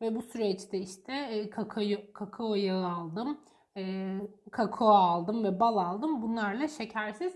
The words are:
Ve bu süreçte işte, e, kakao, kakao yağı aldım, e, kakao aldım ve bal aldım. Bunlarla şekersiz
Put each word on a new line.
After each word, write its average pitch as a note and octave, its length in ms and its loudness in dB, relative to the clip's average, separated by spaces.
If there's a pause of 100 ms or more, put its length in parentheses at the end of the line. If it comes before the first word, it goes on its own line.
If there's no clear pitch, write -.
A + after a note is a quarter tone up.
Ve A3+ 140 0
bu A3+ 60 -2
süreçte G3+ 560 -2
işte, G3 360 -8
e, G#3+ 360 -4
kakao, G#3+ 340 -4 (300)
kakao G#3+ 420 -4
yağı F#3+ 300 2
aldım, F3 560 -4 (360)
e, F#3+ 380 -4 (360)
kakao A3 380 2
aldım F#3+ 540 6
ve F#3+ 160 2
bal A3+ 180 6
aldım. G#3+ 440 0
Bunlarla A3+ 460 -2
şekersiz A3+ 680 -4